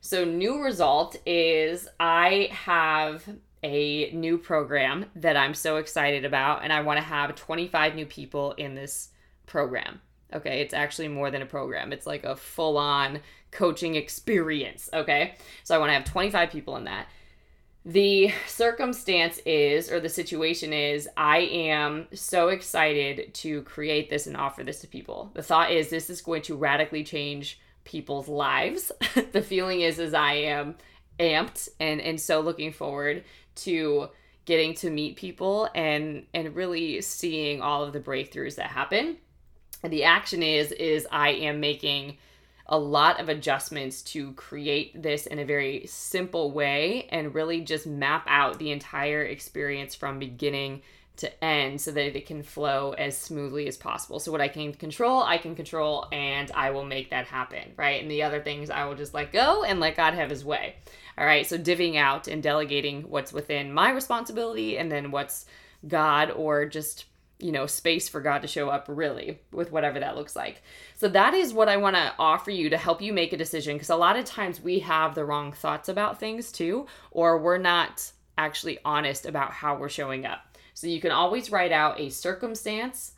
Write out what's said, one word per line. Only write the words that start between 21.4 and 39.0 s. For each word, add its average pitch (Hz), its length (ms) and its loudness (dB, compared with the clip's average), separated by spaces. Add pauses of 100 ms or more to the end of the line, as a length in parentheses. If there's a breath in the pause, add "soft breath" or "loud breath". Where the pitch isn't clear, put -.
am 156 760 0
so 175 340 2
excited 151 840 0
to 151 300 -6
create 151 440 -2
this 147 180 -4
and 143 120 -8
offer 139 260 -4
this 135 160 -10
to - 60 -18
people. - 480 -12
The 160 80 -8
thought 165 280 6
is, 156 200 2
this 160 180 -4
is 180 140 -12
going 165 200 -2
to 156 140 -6
radically 151 480 2
change 143 560 -6 (240 soft breath)
people's 139 420 -8
lives. 143 680 0
<laughs> - 360 0
The 202 100 2
feeling 185 400 0
is, 165 160 2
is 160 160 -2
I 147 180 4
am 147 440 -2 (440 soft breath)
amped 160 480 2 (100)
and, 151 220 0
and 160 180 -4
so 156 220 2
looking 156 320 -4
forward 147 500 -4 (340 loud breath)
to 156 520 0 (380 soft breath)
getting 160 300 4
to 180 120 -4
meet 151 280 -4
people 190 580 -2
and, 151 580 -2
and 160 240 -6
really 165 460 -2
seeing 151 580 -4
all 147 240 0
of 143 80 -6
the 147 80 -6
breakthroughs 139 540 -6
that - 160 -6
happen. 240 480 0 (640)